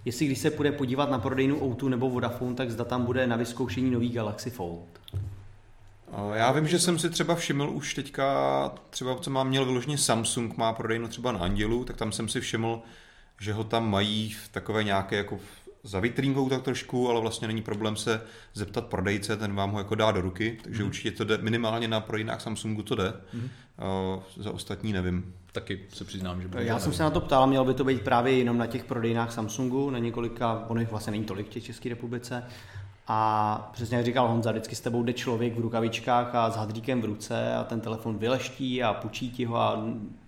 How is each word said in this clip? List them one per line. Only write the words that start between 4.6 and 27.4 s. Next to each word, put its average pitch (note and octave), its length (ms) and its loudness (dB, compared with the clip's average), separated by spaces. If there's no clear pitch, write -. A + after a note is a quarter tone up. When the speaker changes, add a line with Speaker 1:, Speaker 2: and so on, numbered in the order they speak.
Speaker 2:
Eh, F#2+ 40 -2
já A#2+ 140 6
vím, D3+ 160 4
že E3+ 100 4
jsem E3+ 200 4
si D#3+ 120 0
třeba E3 240 2
všiml D3+ 360 0
už - 240 -4
teďka, C3+ 800 2
třeba B2+ 280 -2
co C#3+ 120 -4
mám, C3 180 2
měl C3+ 160 4
vyloženě B2+ 340 0
Samsung, A2+ 580 2
má A2+ 160 2
prodejnu A2+ 360 -2
třeba A#2+ 240 -2
na G2+ 60 -2
Andělu, G#2+ 460 2
tak A#2+ 120 -8
tam G#2+ 160 -2
jsem A2 160 -4
si B2 120 -2
všiml, A2+ 400 0
že G#2 120 -2
ho A2 120 -2
tam A2+ 260 2
mají G#2+ 420 2
v - 160 -14
takové G#2+ 360 0
nějaké G2 320 2
jako G2+ 200 -2
v-, F#2 40 -8
za G2 180 -2
vitrínkou C3+ 480 2
tak C3 140 0
trošku, B2 480 0
ale A#2 100 4
vlastně A2 280 -2
není A2 140 -2
problém G#2+ 340 -2
se A2 240 0
zeptat G#2 320 -4
prodejce, G2+ 500 0
ten G#2 180 -2
vám G2 160 0
ho G#2 80 0
jako G2+ 160 -2
dá A2 160 6
do G2 100 4
ruky, G2+ 440 0
takže A2 140 -6
Speaker 3:
Mhm. G#2 100 0
Speaker 2:
určitě - 220 -4
to A2 140 -2
jde, G#2+ 140 2
minimálně A2+ 500 0
na A2+ 120 0
prodejnách A2 400 -4
Samsungu G#2+ 420 -4
to B2 120 -4
jde, G2 180 2
Speaker 3:
Mhm. A#2+ 160 -6
Speaker 2:
eh, F#2+ 440 -2
za G#2 100 -6
ostatní G#2+ 400 -6
nevím. F2+ 420 0
Speaker 3:
Taky - 360 -6
se - 160 -12
přiznám, F2+ 380 -6
že F#2+ 60 -8
Speaker 1:
Já A#2 200 0
jsem D3 140 0
se D#3+ 100 0
na D3+ 80 4
to E3+ 100 2
ptal, C3+ 260 6